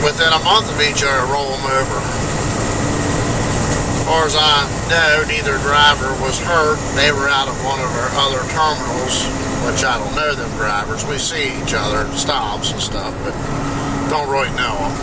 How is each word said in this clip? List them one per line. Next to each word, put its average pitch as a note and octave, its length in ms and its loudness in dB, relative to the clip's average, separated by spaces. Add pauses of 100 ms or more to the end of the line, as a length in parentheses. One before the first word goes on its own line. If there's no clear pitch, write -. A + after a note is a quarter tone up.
within D#3+ 320 2
a E3 80 2
month - 300 4
of C#3+ 100 -2
each D3 220 2
other, C3+ 280 2
roll C#3+ 220 0
em C3+ 140 -4
over. C3 320 0 (1900)
As - 160 0
far D#3+ 160 4
as D3+ 100 0
I D3+ 300 4 (240)
know, D#3 380 4
neither D3 320 0
driver C#3+ 500 4 (140)
was - 160 -2
hurt. D3+ 400 2 (160)
They C#3+ 160 4
were C#3 180 0
out C#3 180 2
of - 160 -4
one C3 160 -2
of B2+ 140 -2
our A#2+ 240 -2
other C3+ 240 0 (100)
terminals, - 760 0 (400)
which - 160 0
I B2+ 160 0
don't C3+ 160 -4
know D3+ 180 0
them C#3 240 -4
drivers. G#2 480 -2
We C#3+ 120 -4
see C3+ 440 -2
each - 120 -4
other G#2+ 340 -2
at - 100 -4
stops - 540 -2
and - 100 -4
stuff, - 320 -4 (100)
but - 120 -4 (760)
don't C#3+ 200 0
really C#3 260 0
know B2+ 240 -2
em. - 240 -4